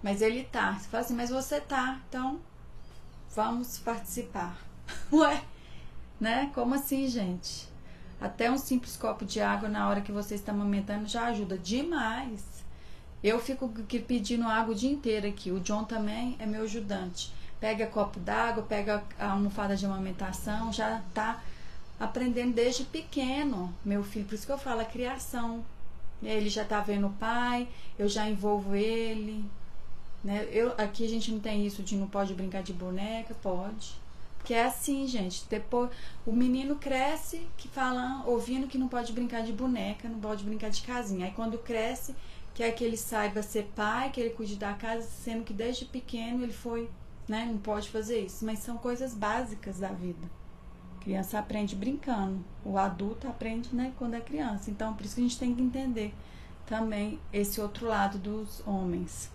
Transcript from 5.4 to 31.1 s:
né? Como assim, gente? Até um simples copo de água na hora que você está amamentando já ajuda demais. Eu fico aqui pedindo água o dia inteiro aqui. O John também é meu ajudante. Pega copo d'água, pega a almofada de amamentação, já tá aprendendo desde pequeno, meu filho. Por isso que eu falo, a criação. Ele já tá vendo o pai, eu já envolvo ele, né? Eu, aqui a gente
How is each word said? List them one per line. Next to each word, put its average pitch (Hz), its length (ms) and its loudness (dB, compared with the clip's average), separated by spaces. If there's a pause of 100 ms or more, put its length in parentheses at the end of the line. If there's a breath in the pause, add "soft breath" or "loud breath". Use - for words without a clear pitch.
né? 247 340 4
Como 247 220 2
assim, 269 320 2
gente? 196 600 -2 (520 loud breath)
Até 233 320 2
um 269 60 4
simples 262 380 0
copo 214 300 -2
de 208 160 0
água 202 260 2
na 208 220 2
hora 202 120 4
que 202 100 -4
você 208 240 -4
está 202 160 -4
amamentando 202 560 2
já 233 180 0
ajuda 202 320 0
demais. 240 840 0 (840 loud breath)
Eu 220 160 4
fico 262 400 -2
aqui 220 200 -2
pedindo 233 480 2
água 226 260 4
o 202 40 0
dia 254 140 4
inteiro 220 360 2
aqui. 202 240 -2
O 190 80 2
John 208 240 0
também 220 560 -2
é 220 60 -4
meu 214 180 0
ajudante. 202 680 -2 (260 loud breath)
Pega 220 280 0
copo 208 320 0
d'água, 214 440 2
pega 208 400 2 (140)
a 208 140 0
almofada 202 440 2
de 190 100 0
amamentação, 190 840 0
já 220 300 0 (120)
tá 220 280 0 (580 loud breath)
aprendendo 240 540 2
desde 254 300 4
pequeno, 262 920 0 (100)
meu 202 200 2
filho. 202 220 -2
Por 208 100 -4
isso 208 100 -4
que 269 60 -2
eu 277 60 2
falo, 233 240 0
a 220 40 2
criação. 240 760 -2 (580)
Ele 214 280 4
já 214 140 0
tá 208 160 2
vendo 202 280 4
o 196 60 2
pai, 240 540 2 (320 loud breath)
eu 202 80 4
já 214 220 2
envolvo 202 460 4
ele, 214 680 2 (800)
né? 202 280 2
Eu, 240 260 6
aqui 208 260 4
a 226 60 4
gente 220 220 4